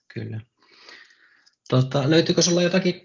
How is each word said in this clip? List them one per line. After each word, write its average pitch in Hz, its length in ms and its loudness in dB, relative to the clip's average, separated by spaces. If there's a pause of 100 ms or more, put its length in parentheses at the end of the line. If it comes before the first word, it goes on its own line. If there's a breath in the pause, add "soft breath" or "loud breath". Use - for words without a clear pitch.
(140)
kyllä. 110 260 -12 (1300 loud breath)
Tota, 131 400 0
löytyykö 170 320 2
sulla 175 200 2
jotakin 180 440 0